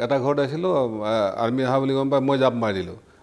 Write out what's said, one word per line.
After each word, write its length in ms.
এটা 160
ঘৰত 200
আছিলোঁ, 380
আহ, 640
আৰ্মি 200
অহা 160
বুলি 140
গম 160
পাই 100
মই 180
জাপ 160
মাৰি 200
দিলোঁ। 220